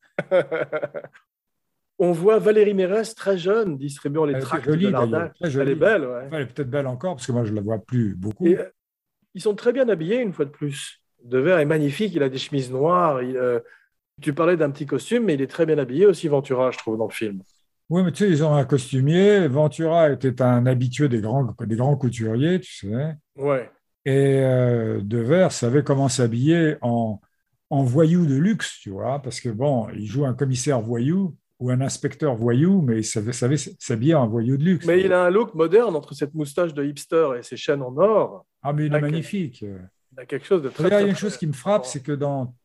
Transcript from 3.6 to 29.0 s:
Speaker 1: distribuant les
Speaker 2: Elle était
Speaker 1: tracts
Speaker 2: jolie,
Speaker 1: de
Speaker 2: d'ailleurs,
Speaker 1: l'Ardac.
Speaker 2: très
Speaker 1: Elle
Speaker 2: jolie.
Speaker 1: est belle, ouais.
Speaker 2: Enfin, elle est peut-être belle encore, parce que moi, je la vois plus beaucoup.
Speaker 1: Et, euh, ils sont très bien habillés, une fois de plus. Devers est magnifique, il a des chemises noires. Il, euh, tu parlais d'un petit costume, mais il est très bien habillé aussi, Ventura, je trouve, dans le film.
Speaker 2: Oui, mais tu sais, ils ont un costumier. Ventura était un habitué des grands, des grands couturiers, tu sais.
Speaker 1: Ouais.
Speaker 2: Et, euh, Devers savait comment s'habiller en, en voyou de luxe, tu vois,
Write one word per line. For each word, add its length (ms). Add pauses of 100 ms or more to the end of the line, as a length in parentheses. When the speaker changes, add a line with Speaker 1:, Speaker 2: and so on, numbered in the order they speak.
Speaker 1:
distribuant 460
les 80
Speaker 2:
Elle 60
était 80
Speaker 1:
tracts 180
Speaker 2:
jolie, 220
Speaker 1:
de 40
Speaker 2:
d'ailleurs, 180
Speaker 1:
l'Ardac. 260
Speaker 2:
très 120
Speaker 1:
Elle 60
Speaker 2:
jolie. 180
Speaker 1:
est 60
belle, 280
ouais. 220
Speaker 2:
Enfin, 120
elle 40
est 100
peut-être 160
belle 200
encore, 260
parce 140
que 40
moi, 120
je 100
la 60
vois 180
plus 380
beaucoup. 280
Speaker 1:
Et, 140
euh, 60 (720)
ils 60
sont 140
très 180
bien 160
habillés, 320
une 120
fois 120
de 60
plus. 500 (220)
Devers 380
est 40
magnifique, 480
il 120
a 40
des 100
chemises 340
noires. 500
Il, 140
euh, 240 (600)
tu 140
parlais 220
d'un 160
petit 120
costume, 420
mais 80
il 80
est 40
très 180
bien 140
habillé 280
aussi, 200
Ventura, 460
je 60
trouve, 200
dans 80
le 60
film. 280 (480)
Speaker 2:
Oui, 140
mais 80
tu 140
sais, 60
ils 120
ont 100
un 120
costumier. 800
Ventura 640
était 320
un 240
habitué 420
des 120
grands, 400
des 160
grands 200
couturiers, 640
tu 140 (160)
sais. 260 (220)
Speaker 1:
Ouais. 340 (340)
Speaker 2:
Et, 360
euh, 640
Devers 480
savait 320
comment 240
s'habiller 720
en, 400 (500)
en 140
voyou 420
de 80
luxe, 480
tu 80
vois, 320